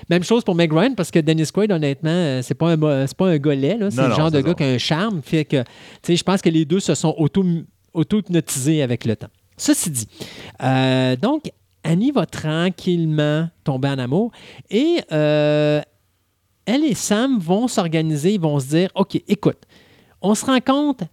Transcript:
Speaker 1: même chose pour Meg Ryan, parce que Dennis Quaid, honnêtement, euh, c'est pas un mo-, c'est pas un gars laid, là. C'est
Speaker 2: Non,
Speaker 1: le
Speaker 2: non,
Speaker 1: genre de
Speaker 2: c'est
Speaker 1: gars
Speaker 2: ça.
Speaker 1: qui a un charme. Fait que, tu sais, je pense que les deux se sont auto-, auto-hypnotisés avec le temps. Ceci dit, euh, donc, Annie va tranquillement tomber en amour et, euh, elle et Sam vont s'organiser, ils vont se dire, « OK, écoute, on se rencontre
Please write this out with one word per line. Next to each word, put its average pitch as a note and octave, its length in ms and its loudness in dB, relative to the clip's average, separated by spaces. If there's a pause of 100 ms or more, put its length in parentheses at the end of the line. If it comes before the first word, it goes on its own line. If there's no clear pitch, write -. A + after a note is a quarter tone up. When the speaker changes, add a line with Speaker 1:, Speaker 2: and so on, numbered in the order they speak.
(100)
Speaker 1:
même F3 120 2
chose A3+ 220 0
pour F#3 100 0
Meg E3+ 180 2
Ryan, G3 220 2
parce F3+ 160 -4
que E3 100 2
Dennis D#3 320 0
Quaid, G#3 200 0
honnêtement, D3+ 380 0
euh, D3+ 320 0
c'est C3+ 120 -6
pas E3 180 2
un D#3+ 40 2
mo-, C#3+ 300 2
c'est - 100 -8
pas F#3+ 120 2
un D#3+ 100 2
gars C#3+ 160 2
laid, C#3+ 240 0
là. G3+ 120 -2
C'est D#3 60 -6
Speaker 2:
Non, C3 60 2
Speaker 1:
le C3 80 4
Speaker 2:
non, G#2+ 60 2
Speaker 1:
genre D#3 140 2
de D3+ 80 2
Speaker 2:
c'est C3+ 40 2
Speaker 1:
gars - 80 0
Speaker 2:
ça. F3 40 0
Speaker 1:
qui D#3+ 100 -2
a - 20 2
un B2+ 120 0
charme. E3 440 -2
Fait D#3 240 -2
que, C3+ 160 0
tu - 40 -6 (360)
sais, F3 140 2
je - 80 -4
pense F#3+ 180 0
que F3 80 4
les D#3+ 140 2
deux E3+ 160 0
se E3 140 0
sont D#3 220 0
auto-, F3 280 0 (500)
auto-hypnotisés D#3+ 880 0
avec A#2+ 220 -2
le A2 120 0
temps. - 140 -18 (280)
Ceci C#4 320 0
dit, A#2 180 -6 (540)
euh, C3 540 2
donc, C4 340 -2 (320)
Annie F#3 280 0
va G#3+ 160 0
tranquillement D#3+ 1200 -2 (160)
tomber C3+ 240 -2
en C#3 100 -4
amour D3+ 320 -2 (400)
et, D4+ 280 0 (140)
euh, D3+ 680 2 (840)
elle C#4 180 0
et A#3+ 100 2
Sam A#3 440 0
vont F#3 280 0
s'organiser, D#3+ 680 0
ils G3 60 -2
vont D3 200 0
se B2+ 60 -8
dire, « E3 280 0
OK, F#3 320 -2
écoute, - 360 0 (580)
on G3+ 140 2
se - 100 -4
rencontre C4+ 680 0